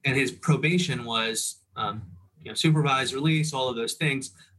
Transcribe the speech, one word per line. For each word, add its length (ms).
and 120
his 140
probation 760
was, 580
um, 260
you 80
know, 40
supervised 580
release, 400
all 160
of 80
those 180
things, 380